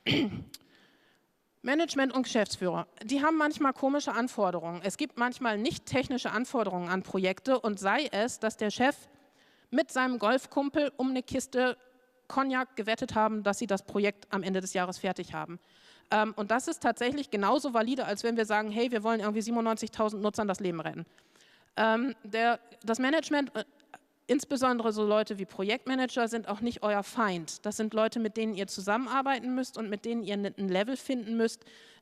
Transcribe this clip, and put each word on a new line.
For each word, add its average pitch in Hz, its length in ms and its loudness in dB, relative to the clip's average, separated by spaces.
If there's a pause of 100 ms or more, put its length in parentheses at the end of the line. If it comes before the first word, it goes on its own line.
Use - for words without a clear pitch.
<clears throat> - 1600 -6
Management 269 500 2
und 262 100 0
Geschäftsführer, 180 600 0 (180)
die 277 200 0
haben 320 140 4
manchmal 294 360 2
komische 285 380 0
Anforderungen. 180 720 -2
Es 196 140 -4
gibt 294 200 -4
manchmal 240 400 0
nicht 240 280 -4
technische 247 460 -2
Anforderungen 185 580 -2
an 185 140 0
Projekte 196 560 0
und 208 200 -2
sei 214 320 2
es, 214 280 0
dass 220 180 -2
der 214 120 0
Chef 262 260 2 (760)
mit 285 200 2
seinem 254 280 0
Golfkumpel 277 800 2
um 262 120 2
eine 254 140 -2
Kiste 254 540 0 (500)
Cognac 262 480 -2
gewettet 226 400 -2
haben, 214 280 2
dass 202 160 0
sie 233 80 -4
das 196 160 0
Projekt - 480 -2
am 196 120 -2
Ende 190 180 0
des 185 120 -6
Jahres 180 240 -2
fertig 180 360 -4
haben. 160 260 -8 (500)
Ähm, 220 260 2
und 208 160 -4
das 254 160 2
ist 339 140 -4
tatsächlich 262 480 0
genauso 233 440 2
valide, 233 320 0
als 202 180 -2
wenn 233 140 0
wir 220 80 2
sagen, 214 260 0
„Hey, 233 200 0
wir 214 120 0
wollen 226 160 2
irgendwie 214 220 0
siebenundneunzigtausend 220 800 0
Nutzern 208 240 0
das 190 120 -2
Leben 175 200 -2
retten.“ 160 260 -6 (720)
Ähm, 226 480 4
der, 226 360 2 (240)
das 220 140 2
Management, 285 580 2
äh, 214 100 -4 (600)
insbesondere 247 680 2
so 214 120 0
Leute 208 320 2
wie 196 80 -6
Projektmanager, 247 840 0
sind 226 180 -4
auch 208 140 -4
nicht 240 200 -4
euer 208 220 2
Feind. 185 600 -2
Das 208 100 -4
sind 220 180 -2
Leute, 220 260 2
mit 220 180 -2
denen 220 180 -2
ihr 196 120 -4
zusammenarbeiten 247 880 0
müsst 254 240 -4
und 226 120 -4
mit 208 160 -6
denen 233 180 -2
ihr 202 120 -4
n-, 202 220 -2
ein 196 120 -2
Level 214 260 2
finden 226 400 -4
müsst, 226 300 0 (360)